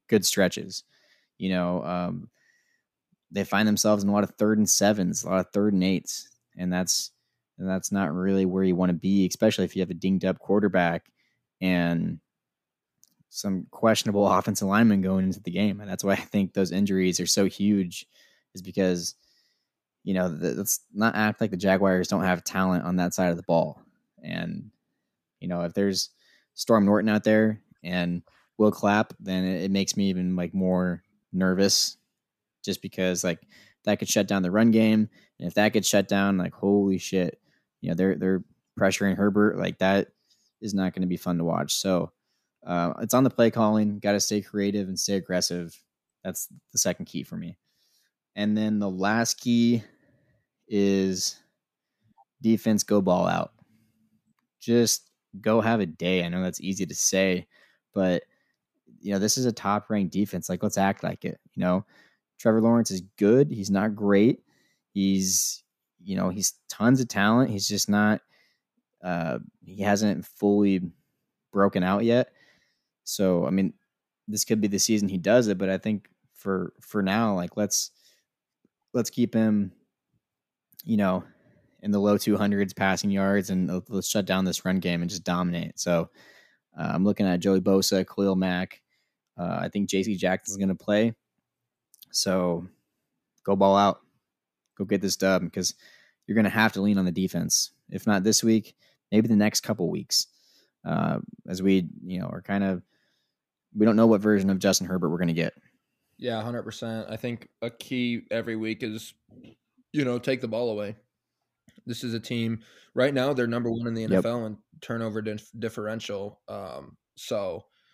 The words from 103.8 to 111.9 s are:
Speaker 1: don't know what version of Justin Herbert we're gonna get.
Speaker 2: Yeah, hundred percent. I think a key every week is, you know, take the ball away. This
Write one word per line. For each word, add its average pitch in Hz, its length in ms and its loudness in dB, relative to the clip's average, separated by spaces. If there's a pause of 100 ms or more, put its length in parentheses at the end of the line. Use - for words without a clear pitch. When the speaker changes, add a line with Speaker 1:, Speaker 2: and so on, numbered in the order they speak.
Speaker 1:
don't 113 100 4
know 113 120 6
what 107 140 6
version 101 280 4
of 95 100 2
Justin 95 260 2
Herbert 87 240 -2
we're 85 80 -2
gonna 85 160 0
get. 82 200 -2 (640)
Speaker 2:
Yeah, 117 240 -6
hundred 120 180 -8
percent. 110 480 -10
I 110 80 -10
think 120 320 -10 (140)
a 117 80 -6
key 123 580 -6
every 113 260 -4
week 110 280 -6
is, 110 320 -10 (760)
you 147 140 -2
know, 123 140 -2
take 127 220 -4
the 123 60 -6
ball 117 220 -2
away. 104 260 -6 (920)
This 120 180 -10